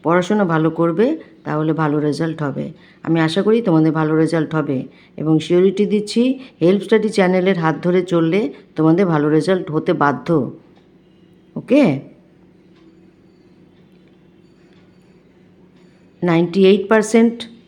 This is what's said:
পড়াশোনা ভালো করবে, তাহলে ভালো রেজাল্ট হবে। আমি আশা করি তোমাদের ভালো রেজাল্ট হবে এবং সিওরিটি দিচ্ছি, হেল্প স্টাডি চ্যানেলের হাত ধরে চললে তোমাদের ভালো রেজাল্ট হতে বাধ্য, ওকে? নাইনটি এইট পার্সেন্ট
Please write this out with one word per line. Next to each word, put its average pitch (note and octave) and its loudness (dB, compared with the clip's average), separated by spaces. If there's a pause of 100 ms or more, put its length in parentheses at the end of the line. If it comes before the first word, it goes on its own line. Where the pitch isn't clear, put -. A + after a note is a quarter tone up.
পড়াশোনা F3+ 0
ভালো D#3 0 (100)
করবে, E3+ 0 (400)
তাহলে D3+ -4
ভালো D3+ -2 (100)
রেজাল্ট D#3+ -4
হবে। C#3 -8 (400)
আমি E3 0 (100)
আশা D#3+ -2
করি A3 2 (100)
তোমাদের D#3+ 4
ভালো D#3 0
রেজাল্ট D#3 -2
হবে C#3+ -4 (440)
এবং D#3 0 (120)
সিওরিটি F#3+ 2
দিচ্ছি, G#3 -2 (400)
হেল্প F#3+ 2
স্টাডি G#3+ 0
চ্যানেলের F#3 2
হাত D#3+ 0 (100)
ধরে F3+ 2 (100)
চললে E3+ 0 (380)
তোমাদের D#3+ 4
ভালো D3+ 0
রেজাল্ট E3 0 (100)
হতে D#3+ -2 (120)
বাধ্য, C3+ -2 (1300)
ওকে? C#4 0 (4000)
নাইনটি E3+ 0 (100)
এইট G3+ 2
পার্সেন্ট A3+ 2 (320)